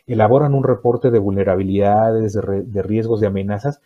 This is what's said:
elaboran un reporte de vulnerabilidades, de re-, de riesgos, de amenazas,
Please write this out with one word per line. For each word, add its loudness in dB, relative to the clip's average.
elaboran 2
un 0
reporte 0
de 4
vulnerabilidades, 0
de -2
re-, -4
de -4
riesgos, -2
de 2
amenazas, -4